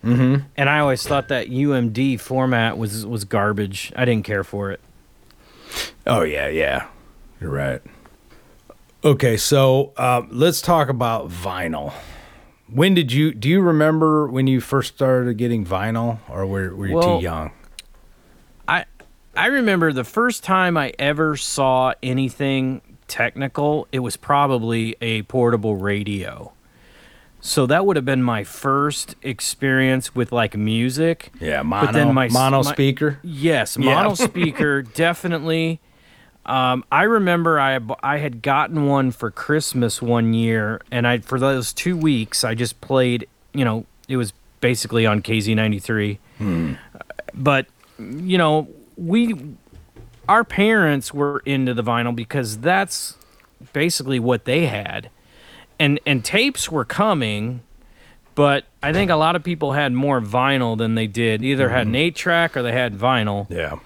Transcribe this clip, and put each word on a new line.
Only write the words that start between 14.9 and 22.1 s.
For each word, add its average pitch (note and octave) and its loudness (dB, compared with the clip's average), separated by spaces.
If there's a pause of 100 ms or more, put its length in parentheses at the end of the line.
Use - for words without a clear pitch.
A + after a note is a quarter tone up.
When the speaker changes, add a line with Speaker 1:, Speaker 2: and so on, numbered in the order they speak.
Speaker 1:
started B2+ 0
getting A#2 -2
vinyl, A2+ -2 (100)
or F#2+ -4
were, F#2+ -4
were G2 -6
you F#2+ -2
Speaker 2:
Well, E3+ 2
Speaker 1:
too - -6
young? D#2+ -6 (1160)
Speaker 2:
I, E3+ 0 (500)
I F3 0
remember G3+ 2
the B2+ -2
first A3+ -2
time F#3 2
I C#3 -2
ever D3 0
saw C3 2 (100)
anything C3 -2 (260)